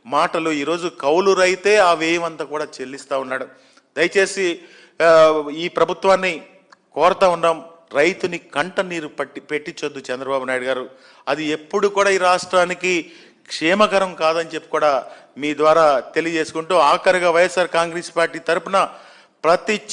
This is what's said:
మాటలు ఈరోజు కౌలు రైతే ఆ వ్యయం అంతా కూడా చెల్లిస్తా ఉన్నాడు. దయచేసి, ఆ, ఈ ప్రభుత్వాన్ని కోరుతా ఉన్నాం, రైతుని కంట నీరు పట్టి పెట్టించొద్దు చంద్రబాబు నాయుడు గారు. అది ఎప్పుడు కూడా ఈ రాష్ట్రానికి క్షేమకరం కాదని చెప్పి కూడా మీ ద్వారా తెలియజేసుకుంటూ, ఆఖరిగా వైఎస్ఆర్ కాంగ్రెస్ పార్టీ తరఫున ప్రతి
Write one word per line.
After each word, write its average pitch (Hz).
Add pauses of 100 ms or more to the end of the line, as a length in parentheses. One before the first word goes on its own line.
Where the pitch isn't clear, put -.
మాటలు 160
ఈరోజు 160
కౌలు 165
రైతే 185
ఆ 185
వ్యయం 165
అంతా 160
కూడా 147 (140)
చెల్లిస్తా 135
ఉన్నాడు. 127 (520)
దయచేసి, 185 (420)
ఆ, 156 (100)
ఈ 170
ప్రభుత్వాన్ని 180 (500)
కోరుతా 185
ఉన్నాం, 165 (300)
రైతుని 175
కంట 180
నీరు 170
పట్టి 135
పెట్టించొద్దు 147 (100)
చంద్రబాబు 131
నాయుడు 127
గారు. 127 (380)
అది 147
ఎప్పుడు 156
కూడా 196
ఈ 190
రాష్ట్రానికి 180 (340)
క్షేమకరం 190
కాదని 160
చెప్పి 156
కూడా 151 (320)
మీ 147
ద్వారా 156
తెలియజేసుకుంటూ, 160
ఆఖరిగా 175
వైఎస్ఆర్ 175
కాంగ్రెస్ 170
పార్టీ 165
తరఫున 175 (560)
ప్రతి 185 (100)